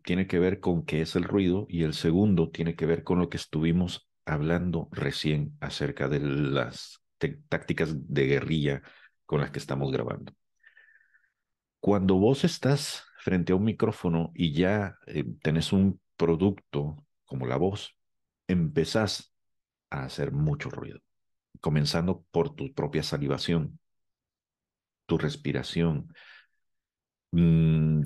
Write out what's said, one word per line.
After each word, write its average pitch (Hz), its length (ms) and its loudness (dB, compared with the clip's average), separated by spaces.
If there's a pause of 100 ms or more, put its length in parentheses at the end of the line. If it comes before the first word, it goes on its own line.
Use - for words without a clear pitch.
tiene 92 220 0
que 92 120 0
ver 92 220 2
con 85 240 0
qué 78 180 -2
es 80 140 -4
el 87 80 2
ruido 98 440 2
y 85 160 -2
el 76 100 0
segundo 85 560 2
tiene 82 260 -4
que 80 100 -2
ver 82 180 0
con 90 140 0
lo 87 100 2
que - 100 -8
estuvimos 85 680 -2 (180)
hablando 85 680 -2
recién 73 680 -2
acerca 71 480 -4
de 71 120 0
las 69 840 -2 (160)
te-, 76 300 -6
tácticas 78 460 -2 (180)
de 69 140 2
guerrilla 69 560 0 (440)
con 73 140 0
las 64 100 -2
que - 80 -10
estamos 67 340 -4
grabando. 60 400 -6 (1500)
Cuando 95 360 4
vos 113 280 4
estás - 600 0 (140)
frente 90 340 0
a 92 40 6
un 98 80 2
micrófono 92 680 0
y 85 180 0
ya, 92 540 0
eh, 76 180 -4 (180)
tenés 80 300 0
un 98 280 4 (160)
producto 82 880 0 (200)
como 64 220 -8
la 62 100 -2
voz, 95 400 -2 (520)
empezás 85 840 0 (580)
a 139 140 -6
hacer 139 280 -6
mucho 147 380 -2
ruido, - 300 -12 (600)
comenzando 82 680 0
por - 240 0
tu 69 200 -10
propia 76 280 -2
salivación, 73 800 -2 (1300)
tu 82 120 0
respiración, 73 920 -2 (1200)
mm, 80 720 4